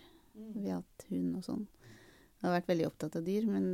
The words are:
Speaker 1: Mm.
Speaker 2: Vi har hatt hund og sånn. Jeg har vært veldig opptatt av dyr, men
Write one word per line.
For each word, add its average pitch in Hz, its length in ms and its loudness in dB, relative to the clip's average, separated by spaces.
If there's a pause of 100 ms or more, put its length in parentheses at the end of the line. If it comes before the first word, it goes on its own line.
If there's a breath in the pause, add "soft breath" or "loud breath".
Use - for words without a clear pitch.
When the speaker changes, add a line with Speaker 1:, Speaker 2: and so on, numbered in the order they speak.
(320 soft breath)
Speaker 1:
Mm. 220 220 -14
Speaker 2:
Vi 196 160 -4
har 180 120 -2
hatt - 260 -18
hund 180 300 0
og 180 80 -6
sånn. - 180 -4 (760 soft breath)
Jeg 180 80 2
har 175 80 6
vært 180 160 2
veldig 165 140 2
opptatt - 280 -4
av 165 80 -2
dyr, 202 240 2
men 190 260 2